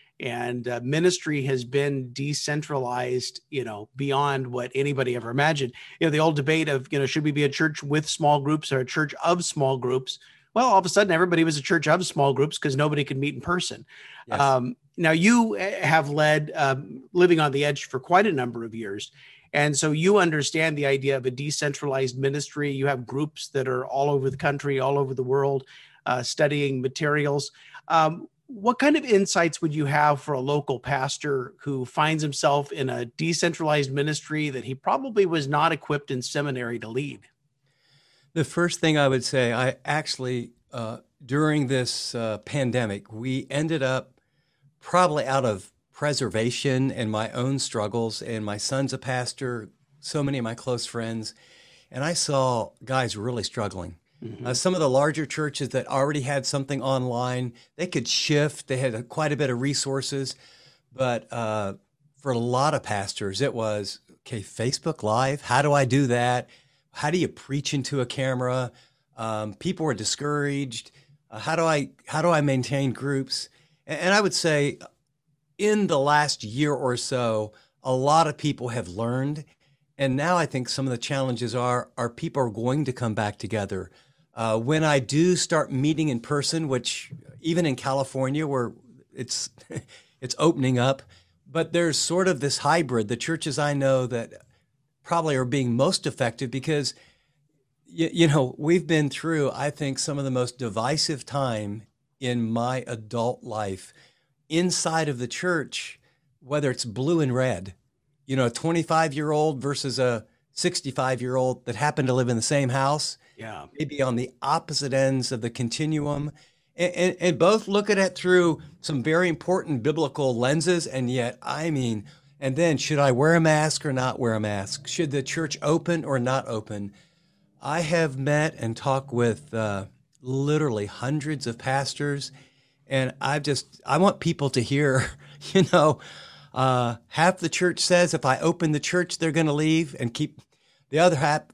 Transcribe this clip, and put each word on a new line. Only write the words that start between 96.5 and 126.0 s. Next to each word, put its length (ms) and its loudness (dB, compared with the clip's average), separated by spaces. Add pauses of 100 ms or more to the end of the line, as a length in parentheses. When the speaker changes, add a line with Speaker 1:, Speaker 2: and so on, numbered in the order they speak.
Speaker 2:
because, 420 -2 (920)
y-, 240 -2
you 160 4
know, 300 4
we've 280 2
been 240 2
through, 420 -2
I 180 -4
think, 300 -6
some 180 -4
of 80 -2
the 60 -2
most 260 -2
divisive 680 -2
time 580 -4 (360)
in 320 -2
my 360 -2
adult 560 -4
life 500 -8 (540)
inside 640 0
of 80 -4
the 100 -6
church, 720 -4 (400)
whether 300 -2
it's 160 -4
blue 340 0
and 140 2
red, 400 0 (520)
you 100 -4
know, 100 4
a 60 2
twenty-five-year-old 1120 0
versus 360 -4
a 280 0 (260)
sixty-five-year-old 1160 -2
that 100 -6
happened 320 0
to 60 4
live 160 2
in 60 2
the 60 0
same 280 0
house, 480 0 (200)
Speaker 1:
Yeah. 280 -14 (120)
Speaker 2:
maybe 240 -4
on 140 0
the 160 -4 (100)
opposite 520 -2
ends 380 2
of 100 -6
the 80 -2
continuum, 800 -2 (440)
and, 180 0
and, 260 0
and 200 2
both 280 4
look 220 0
at 80 4
it 180 2
through 460 4 (200)
some 200 -2
very 260 2
important 560 0
biblical 540 0
lenses. 480 2
And 240 -4
yet, 320 -2
I 300 -4
mean, 340 0 (340)
and 160 -2
then 220 4
should 220 0
I 120 6
wear 240 6
a 60 6
mask 440 4
or 80 -2
not 260 -2
wear 160 2
a 40 0
mask? 480 -4
Should 240 -2
the 120 -2
church 380 -4
open 440 0